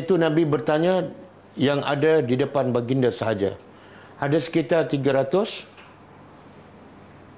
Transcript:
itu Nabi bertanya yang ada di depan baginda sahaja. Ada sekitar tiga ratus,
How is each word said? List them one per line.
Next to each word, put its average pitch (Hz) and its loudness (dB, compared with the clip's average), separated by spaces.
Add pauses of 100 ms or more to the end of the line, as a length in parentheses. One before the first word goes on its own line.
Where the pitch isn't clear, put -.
itu 190 0
Nabi 165 2
bertanya 160 0 (480)
yang 139 0
ada 147 2
di 127 0
depan 139 0
baginda 123 0
sahaja. 104 -2 (640)
Ada 147 0
sekitar 160 0
tiga 139 0
ratus, 156 0 (1700)